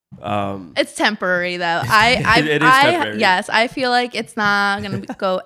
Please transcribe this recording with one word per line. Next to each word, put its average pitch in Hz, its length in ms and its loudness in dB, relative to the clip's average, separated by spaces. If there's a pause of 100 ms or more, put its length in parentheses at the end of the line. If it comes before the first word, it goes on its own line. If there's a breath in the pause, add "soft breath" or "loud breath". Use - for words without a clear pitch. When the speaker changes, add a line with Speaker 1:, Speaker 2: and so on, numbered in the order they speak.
(220)
Speaker 1:
Um, 98 560 -6
Speaker 2:
It's - 180 -4
temporary, 180 600 -2
though. 180 80 -6
Speaker 1:
<laughs> 170 180 -2
Speaker 2:
I, 220 420 4
I, 226 160 4
Speaker 1:
it 151 200 0
is 247 80 4
Speaker 2:
I, 277 220 6
Speaker 1:
temporary. 214 280 -2
Speaker 2:
yes, 202 300 2
I 226 180 2
feel 254 220 -4
like 247 260 0
it's 226 220 -8
not 202 460 0
gonna 196 140 -6
Speaker 1:
<laughs> - 20 -4
Speaker 2:
be, 196 80 -14 (100)
go 185 280 -2